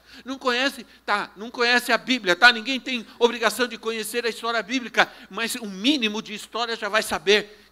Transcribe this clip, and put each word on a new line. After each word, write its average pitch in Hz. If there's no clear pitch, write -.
Não 262
conhece, 254
tá, 202
não 220
conhece 240
a 220
Bíblia, 220
tá? 240
Ninguém 233
tem 247
obrigação 233
de 226
conhecer 226
a -
história 226
bíblica, 220
mas 220
um 226
mínimo 220
de 214
história 226
já 220
vai 214
saber 202